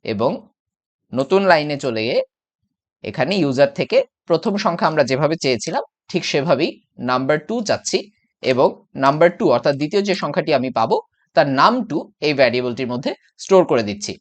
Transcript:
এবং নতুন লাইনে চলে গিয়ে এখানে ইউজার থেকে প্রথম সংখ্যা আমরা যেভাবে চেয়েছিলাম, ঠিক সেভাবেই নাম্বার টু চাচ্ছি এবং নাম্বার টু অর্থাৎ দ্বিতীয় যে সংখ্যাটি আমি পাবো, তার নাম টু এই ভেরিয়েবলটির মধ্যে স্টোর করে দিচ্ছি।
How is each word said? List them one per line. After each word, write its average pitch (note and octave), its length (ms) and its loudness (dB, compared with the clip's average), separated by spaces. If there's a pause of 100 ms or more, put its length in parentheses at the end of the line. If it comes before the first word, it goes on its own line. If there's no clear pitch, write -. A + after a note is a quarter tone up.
(140)
এবং A#2 180 0 (800)
নতুন C#3 280 0 (100)
লাইনে D3 340 2
চলে A2+ 220 -2
গিয়ে F3 120 0 (920)
এখানে D3 240 -2 (100)
ইউজার C#3 260 2 (100)
থেকে D#3+ 180 0 (320)
প্রথম F3 240 0 (100)
সংখ্যা E3+ 280 0
আমরা D3+ 180 2
যেভাবে D3 340 0
চেয়েছিলাম, D3 400 -2 (260)
ঠিক F3+ 220 -4
সেভাবেই D#3 400 0 (380)
নাম্বার C3+ 280 0 (100)
টু A3 80 -6 (140)
চাচ্ছি - 280 -4 (460)
এবং C3 240 2 (360)
নাম্বার D3+ 340 4
টু A3 80 -2 (100)
অর্থাৎ D3 240 0
দ্বিতীয় D#3+ 280 0
যে F#3 60 0 (100)
সংখ্যাটি E3 360 -2
আমি C3 100 -2 (100)
পাবো, D3 180 0 (380)
তার D3+ 120 4 (120)
নাম G3 140 6 (160)
টু D3+ 80 -2 (300)
এই D3+ 120 0
ভেরিয়েবলটির B2 540 0
মধ্যে C#3+ 180 -4 (320)
স্টোর F#3 280 4
করে A#2+ 180 2
দিচ্ছি। G#2 320 -8